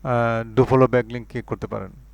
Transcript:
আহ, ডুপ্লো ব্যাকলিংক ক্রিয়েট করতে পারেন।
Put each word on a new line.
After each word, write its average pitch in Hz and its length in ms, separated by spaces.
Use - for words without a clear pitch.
আহ, 117 520
ডুপ্লো 131 320
ব্যাকলিংক 120 400
ক্রিয়েট 117 180
করতে 110 220
পারেন। 98 240